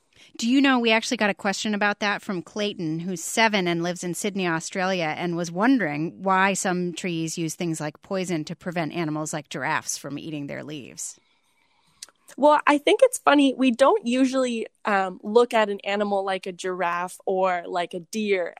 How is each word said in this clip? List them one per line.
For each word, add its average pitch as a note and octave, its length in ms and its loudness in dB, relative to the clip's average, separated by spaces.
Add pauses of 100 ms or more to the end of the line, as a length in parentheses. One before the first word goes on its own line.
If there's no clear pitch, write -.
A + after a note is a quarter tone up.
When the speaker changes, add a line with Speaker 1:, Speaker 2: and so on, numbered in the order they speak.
(360)
Speaker 1:
Do A#3 140 -2
you C4+ 100 6
know, C4+ 180 6
we A#3 120 2
actually A3 260 2
got G#3 140 2
a F#3+ 40 -2
question G#3 400 -2
about G3+ 260 0
that G3+ 200 0
from F3+ 220 -6
Clayton, F#3 580 -4
who's F3+ 220 -6
seven G#3+ 440 2
and E3+ 160 0
lives F3 220 -4
in F3 80 -4
Sydney, F#3+ 340 -4
Australia, F3 720 -2
and F3 200 -2
was E3+ 140 -4
wondering E3+ 720 0
why F#3+ 300 2
some F3+ 400 -2
trees E3 460 -4
use D#3+ 160 -4
things E3 260 -4
like D3+ 220 -8
poison F3+ 420 -4
to E3+ 120 -10
prevent E3 360 -4
animals D#3 400 -4
like D3+ 160 -8
giraffes C#3+ 480 -4
from C#3+ 220 -10
eating D3+ 280 -8
their C3+ 160 -10
leaves. C3+ 560 -14 (1160)
Speaker 2:
Well, D4 300 6
I D4 120 6
think F#4 240 2
it's - 160 4
funny. C#4 380 4
We C4 140 2
don't C4+ 360 4
usually, B3+ 600 0 (180)
um, F#3+ 380 0
look A#3+ 300 4
at G#3+ 160 4
an G3+ 160 -6
animal G3+ 400 0
like F#3+ 220 -4
a F#3 60 -8
giraffe F3+ 720 -4
or F#3 400 0
like F3+ 280 -4
a F3+ 60 -8
deer G3 600 -2